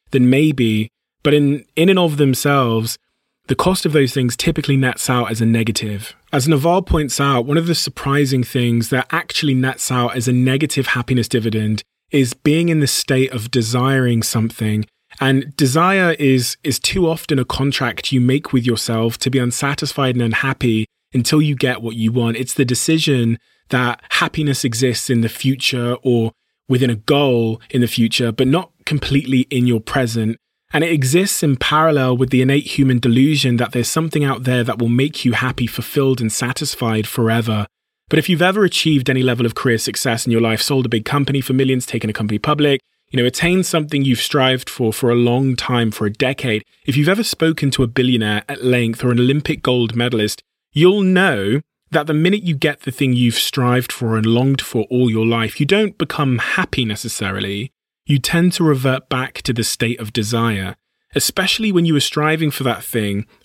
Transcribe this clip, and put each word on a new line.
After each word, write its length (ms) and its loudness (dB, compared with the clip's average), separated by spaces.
then 180 4
maybe. 600 2
But 100 4
in, 320 2
in 140 4
and 100 4
of 180 0
themselves, 800 2
the 80 0
cost 300 0
of 80 0
those 200 4
things 220 0
typically 400 0
nets 340 0
out 220 0
as 100 -4
a 40 2
negative. 680 -2
As 140 0
Naval 340 2
points 400 -2
out, 240 2
one 120 0
of 100 0
the 80 0
surprising 680 0
things 460 0
that 220 0
actually 420 -2
nets 380 -2
out 240 0
as 120 -2
a 60 2
negative 540 0
happiness 400 -2
dividend 560 -2
is 220 2
being 360 0
in 100 2
the 80 2
state 440 0
of 200 -8
desiring 720 0
something. 640 -2
And 380 0
desire 560 2
is, 500 0
is 160 -4
too 300 0
often 300 -2
a 60 -2
contract 640 -4
you 100 2
make 320 0
with 120 2
yourself 540 -2
to 100 -2
be 100 0
unsatisfied 760 -2
and 80 0
unhappy 640 0
until 280 2
you 140 0
get 260 -2
what 140 -8
you 160 0
want. 260 0
It's 160 -6
the 120 2
decision 720 0
that 320 -2
happiness 520 -2
exists 460 -2
in 120 2
the 80 0
future 720 -2
or 280 2
within 220 2
a 60 0
goal 640 0
in 120 0
the 60 2
future, 440 0
but 160 0
not 240 0
completely 640 0
in 180 0
your 140 2
present. 560 -2
And 120 0
it 100 0
exists 480 0
in 160 2
parallel 580 2
with 140 0
the 140 2
innate 240 2
human 320 2
delusion 580 2
that 140 -2
there's 180 -2
something 340 -2
out 200 -2
there 200 0
that 140 -4
will 120 0
make 360 0
you 80 4
happy, 320 -2
fulfilled, 560 -2
and 100 -2
satisfied 760 -4
forever. 580 0
But 120 4
if 100 -2
you've 120 2
ever 220 2
achieved 460 2
any 140 2
level 220 0
of 100 -2
career 240 0
success 460 -4
in 60 0
your 100 4
life, 200 0
sold 240 0
a 40 -4
big 160 -2
company 360 0
for 120 -2
millions, 320 0
taken 240 -4
a 40 -6
company 260 -4
public, 420 0
you 80 -4
know, 80 2
attained 400 0
something 380 -2
you've 180 2
strived 480 0
for 240 -2
for 160 0
a 60 2
long 400 2
time, 340 0
for 160 -4
a 80 -2
decade, 500 -2
if 100 -2
you've 140 2
ever 140 0
spoken 480 0
to 120 0
a 40 2
billionaire 600 0
at 160 -10
length 400 0
or 80 2
an 80 2
Olympic 440 0
gold 320 0
medalist, 480 -2
you'll 300 4
know 600 2
that 140 0
the 80 -2
minute 300 2
you 120 0
get 260 -2
the 100 -6
thing 220 0
you've 220 4
strived 560 0
for 240 -2
and 120 0
longed 340 2
for 300 -4
all 180 2
your 160 0
life, 340 -2
you 60 2
don't 320 0
become 400 -2
happy 480 -2
necessarily. 840 -6
You 120 2
tend 360 2
to 100 -2
revert 440 0
back 360 -6
to 100 -2
the 100 0
state 360 -2
of 140 -10
desire, 640 -2
especially 580 -2
when 140 2
you 80 2
were 60 4
striving 500 0
for 140 -6
that 200 -2
thing 440 -4